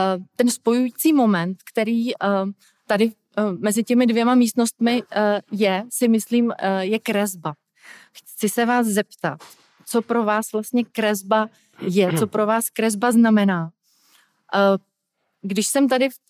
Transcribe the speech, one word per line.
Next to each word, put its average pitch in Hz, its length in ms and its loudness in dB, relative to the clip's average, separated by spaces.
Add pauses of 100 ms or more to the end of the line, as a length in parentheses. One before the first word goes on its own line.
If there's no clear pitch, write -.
(360)
ten 247 140 2
spojující 247 640 0
moment, 196 460 2 (140)
který, 233 380 -2
eh, - 60 -8 (720)
tady, 220 260 0 (240)
eh, 208 60 -2 (160)
mezi 208 260 -2
těmi 247 220 2
dvěma 233 280 2
místnostmi, 233 760 0
eh, 208 320 0 (100)
je, 196 380 0
si - 180 0
myslím, 233 500 0
eh, 190 260 -2
je 214 140 -2
kresba. 196 560 -4 (580)
Chci - 360 -8
se 233 180 -2
vás 247 200 0
zeptat, 190 540 -4 (460)
co 233 160 -2
pro 233 220 -2
vás 214 280 -2
vlastně 226 320 -2
kresba 214 640 -2 (320)
je, 180 380 2
co 208 80 2
pro 208 200 -2
vás 226 240 -2
kresba 226 420 0
znamená. 202 580 4 (840)
Eh, 196 240 4 (640)
když 196 240 -2
jsem 277 220 2
tady 254 200 2
v, 247 60 -6 (160)